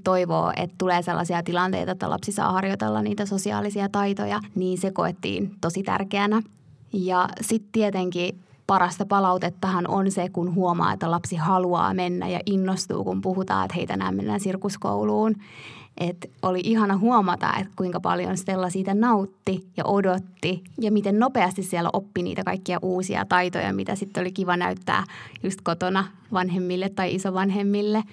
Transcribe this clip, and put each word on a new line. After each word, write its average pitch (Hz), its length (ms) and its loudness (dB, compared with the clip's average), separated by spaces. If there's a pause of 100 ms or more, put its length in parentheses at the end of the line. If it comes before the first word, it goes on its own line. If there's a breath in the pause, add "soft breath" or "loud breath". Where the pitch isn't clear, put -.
toivoo, 170 520 2
että 175 220 -4
tulee 180 240 2
sellaisia 170 420 -2
tilanteita, 180 480 0
että 185 180 -4
lapsi - 220 -4
saa 196 200 0
harjoitella 202 500 0
niitä 208 240 -2
sosiaalisia 202 640 -2
taitoja, 202 500 0 (160)
niin 185 220 0
se 190 140 -2
koettiin 185 680 -2
tosi 175 220 -2
tärkeänä. 202 580 0 (520)
Ja 185 360 2 (120)
sit 220 300 0
tietenkin 185 680 0 (280 loud breath)
parasta 185 380 2
palautettahan 185 840 2
on 196 240 2
se, 185 180 0
kun 180 260 0
huomaa, 175 380 4
että 165 180 0
lapsi 175 240 -2
haluaa 175 580 2
mennä 180 340 -2
ja 180 180 -2
innostuu, 190 580 0
kun 190 180 -2
puhutaan, 185 440 0
että - 100 -4
hei, - 120 -2
tänään 190 280 0
mennään 208 240 -2
sirkuskouluun. 208 960 0 (600 loud breath)
Et 175 340 -6 (100)
oli 185 220 0
ihana 214 340 4
huomata, 202 640 4
että 196 160 -8
kuinka 180 240 -2
paljon 180 380 -2
Stella 185 320 -2
siitä 190 240 -2
nautti 196 760 0 (100)
ja - 80 -2
odotti 185 800 0 (180)
ja 214 100 2
miten 208 280 2
nopeasti 202 440 2
siellä 170 300 0
oppi 196 300 -2
niitä 180 200 -6
kaikkia 185 380 -4
uusia 185 440 -2
taitoja, 185 480 0
mitä 196 220 -4
sitten 196 260 -6
oli 185 100 -2
kiva 185 260 0
näyttää 185 460 -2 (400 loud breath)
just 190 200 -4
kotona 180 400 0 (300)
vanhemmille 180 560 0
tai 185 260 -2
isovanhemmille. 202 960 0